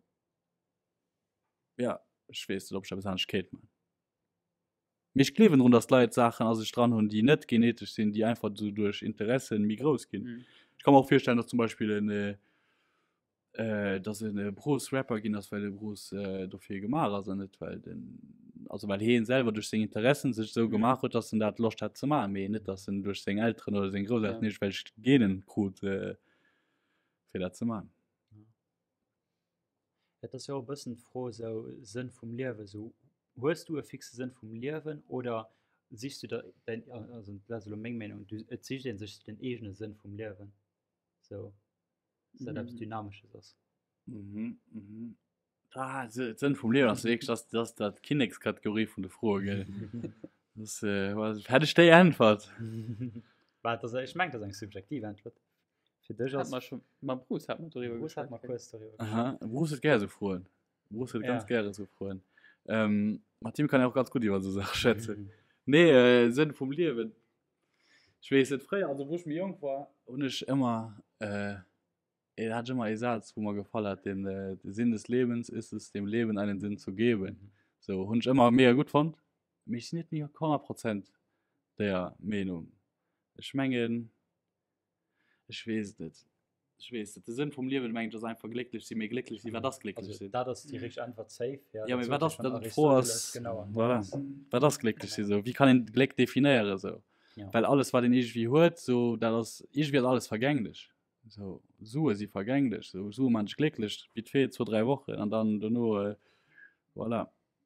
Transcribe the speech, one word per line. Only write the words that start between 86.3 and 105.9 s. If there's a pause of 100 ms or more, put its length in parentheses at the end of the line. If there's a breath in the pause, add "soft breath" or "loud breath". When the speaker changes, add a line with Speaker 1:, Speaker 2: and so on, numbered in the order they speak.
Speaker 1:
Ich
weiß
nicht.
Der
Sinn
vom
Leben,
ich
meine,
das
ist
einfach
glücklich,
sie
mir
glücklich,
sie
war
das
glücklich
Speaker 3:
Also,
Speaker 1:
sind.
Speaker 3:
da
das
die
richtige
Antwort
safe, (140)
ja,
Speaker 1:
Ja,
aber
Speaker 3:
das
Speaker 1:
war
das
Speaker 3:
sollte
schon
Speaker 1:
dann
froh,
Speaker 3:
Aristoteles,
Speaker 1:
als,
Speaker 3:
genau.
Speaker 1:
voilà. (260)
War
das
glücklich,
so.
Wie
kann
ein
Glück
definieren,
so? (320 soft breath)
Speaker 3:
Ja.
Speaker 1:
Weil
alles,
was
den
irgendwie
hört,
so,
da
das, (100)
irgendwie
ist
alles
vergänglich. (380)
So, (200)
so
ist
sie
vergänglich,
so,
so
manch
glücklich,
wie
zwei,
zwei,
drei
Wochen,
und
dann,
dann
nur,